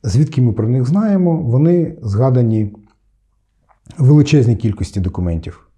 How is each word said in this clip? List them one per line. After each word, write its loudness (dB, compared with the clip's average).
Звідки 0
ми 2
про -2
них 0
знаємо? 0
Вони 0
згадані 0
в 0
величезній 4
кількості -6
документів -6